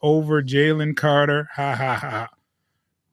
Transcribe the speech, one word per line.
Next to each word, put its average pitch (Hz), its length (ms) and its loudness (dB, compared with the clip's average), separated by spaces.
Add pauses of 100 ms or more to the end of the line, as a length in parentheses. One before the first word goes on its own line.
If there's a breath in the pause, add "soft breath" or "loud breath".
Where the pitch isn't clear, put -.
over 151 400 2
Jalen 151 540 0
Carter." 147 580 2
Ha, 139 200 -4
ha, 127 200 -2
ha. 113 340 -6 (840)